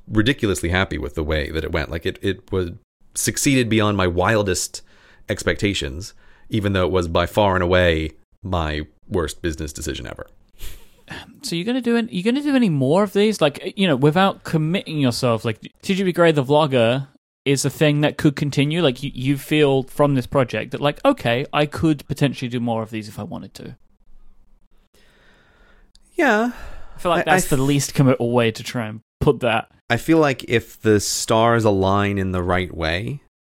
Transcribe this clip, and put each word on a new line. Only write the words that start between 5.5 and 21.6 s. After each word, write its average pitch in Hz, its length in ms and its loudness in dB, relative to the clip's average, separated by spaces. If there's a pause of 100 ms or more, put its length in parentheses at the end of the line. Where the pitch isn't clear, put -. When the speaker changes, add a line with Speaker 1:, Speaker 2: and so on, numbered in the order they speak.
Speaker 1:
even 101 240 0
though 92 120 2
it 78 60 0
was 90 160 0
by 85 180 0
far 98 300 2
and 90 80 2
away 87 480 2 (320)
my 78 420 -4 (240)
worst 80 320 -4
business 78 320 -6
decision 65 320 -10
ever. 50 220 -14 (1160)
Speaker 2:
So - 120 -6
you're 170 100 -4
gonna 247 160 -2
do 233 160 0
an-, 226 140 -2
you're 180 120 -6
gonna 247 180 0
do 285 140 0
any 240 140 4
more 147 340 2
of 196 100 -2
these? 208 260 2
Like, - 380 0
you 196 100 2
know, 151 80 4
without 156 480 2
committing 160 540 -2
yourself, 120 480 0
like, 113 140 -4 (240)
T 196 100 -2
G 185 80 0
B 185 100 2
Grey 170 200 6
the 147 120 0
vlogger 131 640 2 (380)
is 135 180 2
a 143 60 0
thing 147 320 2
that 147 160 0
could 147 180 2
continue. 147 460 0
Like, 135 220 0
you, 143 100 -8
you 135 240 -2
feel 139 460 2
from 143 320 0
this 127 100 0
project 113 460 -2
that, - 100 -8
like, 147 240 -2
okay, 135 480 0
I 151 140 2